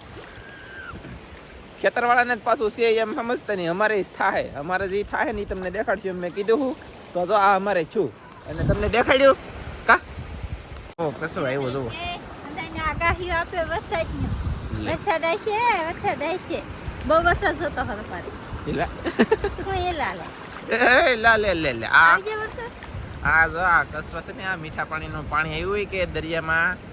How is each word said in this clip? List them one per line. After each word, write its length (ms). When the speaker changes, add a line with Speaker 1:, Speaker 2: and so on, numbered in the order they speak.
Speaker 1:
ખેતરવાળાને 580
જ 80
પાછું 260
છે 160
એમ 160
સમજતા 420
નહીં, 140
અમારે 280
ય 60
થાય, 300
અમારે 300
જે 160
થાય 280
ને 100
ઈ 80
તમને 200
દેખાડશું 400
એમ 60
મેં 160
કીધું 260
હું. 160
તો 160
જો 80
આ 220
અમારે 280
છું 240
અને 180
તમને 240
દેખાડ્યું 480
કા? 140
ઓ, 140
કચરો 320
આવ્યો 260
જોવો. 220
Speaker 2:
એ, 160
બધાને 380
આગાહીઓ 540
આપે 220
વરસાદની. 760
Speaker 1:
લે. 120
Speaker 2:
વરસાદ 340
આવશે, 360
વરસાદ 380
આવશે. 360
બહુ 180
વરસાદ 360
જોતો 240
હતો 260
પાછો. 220
Speaker 1:
ઈ 60
લા. 160
Speaker 2:
કોઈ 220
એ 60
લા 220
લા. 180
Speaker 1:
એ 80
લા 200
લે 180
લે 180
લે. 140
આ 160
Speaker 2:
આવી 120
ગયો 160
વરસાદ? 320
Speaker 1:
આ 240
જો 120
આ 240
કચરો 380
છે 100
ને, 140
આ 100
મીઠા 280
પાણીનું 460
પાણી 240
આવ્યું 160
હોય 160
કે 200
દરિયામાં, 680